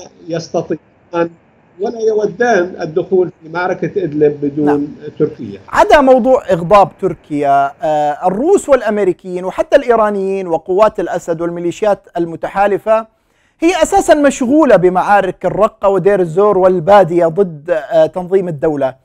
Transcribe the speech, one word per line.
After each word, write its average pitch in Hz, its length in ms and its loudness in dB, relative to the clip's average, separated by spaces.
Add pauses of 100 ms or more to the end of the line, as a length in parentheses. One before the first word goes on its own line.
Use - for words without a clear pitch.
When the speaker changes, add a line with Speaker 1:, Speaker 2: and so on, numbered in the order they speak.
(280)
Speaker 1:
يستطيعان 170 1000 -6 (500)
ولا 233 200 -6
يودان 214 800 -2
الدخول 170 500 -2 (120)
في 160 60 -20
معركة 180 560 -6
إدلب 147 380 0
بدون 147 240 -4
Speaker 2:
نعم. 147 200 0 (320)
Speaker 1:
تركيا. 117 500 -6
Speaker 2:
عدا 339 320 2
موضوع 262 500 2
إغضاب 180 400 4 (100)
تركيا، 143 720 -2 (100)
آه، 147 440 -2
الروس 262 420 0
والأمريكيين 202 760 0
وحتى 294 320 -2
الإيرانيين 208 720 0
وقوات 185 540 -2
الأسد 170 400 -6
والميليشيات 175 760 -4
المتحالفة 196 920 -2 (540)
هي 330 220 2
أساسًا 349 320 2
مشغولة 277 640 2
بمعارك 185 720 0
الرقة 202 420 0
ودير 196 320 2
الزور 190 380 2
والبادية 180 680 4
ضد، 165 440 -4
آه، 160 360 2
تنظيم 185 420 -2
الدولة. 143 460 -2 (100)